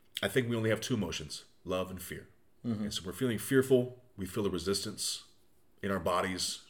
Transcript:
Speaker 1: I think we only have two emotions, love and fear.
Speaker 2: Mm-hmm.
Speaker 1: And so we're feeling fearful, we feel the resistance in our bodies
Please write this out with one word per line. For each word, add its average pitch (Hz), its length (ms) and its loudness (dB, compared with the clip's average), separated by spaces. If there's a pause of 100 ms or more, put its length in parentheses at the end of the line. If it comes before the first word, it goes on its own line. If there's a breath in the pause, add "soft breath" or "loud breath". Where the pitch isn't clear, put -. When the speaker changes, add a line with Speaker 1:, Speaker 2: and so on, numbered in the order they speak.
(220)
Speaker 1:
I 101 60 0
think 120 220 2
we 120 60 0
only 110 140 2
have 107 120 2
two - 120 -2
emotions, 82 520 -4 (180)
love 92 260 -2
and 92 120 -10
fear. - 260 -10 (400)
Speaker 2:
Mm-hmm. 107 160 0
Speaker 1:
And 104 100 -4
so - 120 -6
we're 92 80 -4
feeling 123 240 0
fearful, 127 600 4 (200)
we 95 80 -4
feel 107 180 -2
the 98 60 2
resistance 92 760 -2 (580)
in 98 100 -2
our 95 80 0
bodies 90 680 0